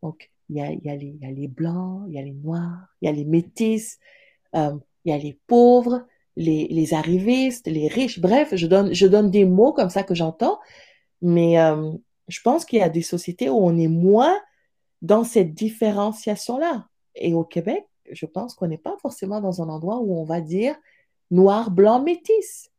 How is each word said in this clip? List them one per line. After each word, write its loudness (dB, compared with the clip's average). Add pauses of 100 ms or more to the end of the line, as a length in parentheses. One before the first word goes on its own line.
Donc, -14 (180)
il -8
y -6
a, -8
il -10
y -8
a -8
les, -14
il -
y -16
a -12
les -10
blancs, -8
il -12
y -10
a -12
les -14
noirs, -10 (140)
il -4
y 0
a -2
les -6
métis, -2 (560)
euh, -2 (300)
il -2
y 0
a -2
les -12
pauvres, 6 (320)
les, -2
les 0
arrivistes, 0
les -2
riches. -2
Bref, 2
je -2
donne, 4
je 4
donne 6
des 4
mots 4
comme 0
ça -2
que -2
j'entends, -2 (640)
mais, 4
euh, 2 (360)
je -14
pense 0
qu'il 0
y 2
a 2
des -2
sociétés -6
où 0
on 4
est 2
moins 4 (640)
dans 2
cette 0
différenciation-là. -4 (280)
Et -2
au 0
Québec, -6 (240)
je -14
pense -10
qu'on -8
n'est -6
pas -12
forcément -10
dans -6
un -6
endroit -6
où -4
on -6
va -6
dire -4 (540)
noir, 4
blanc, 4
métis. -2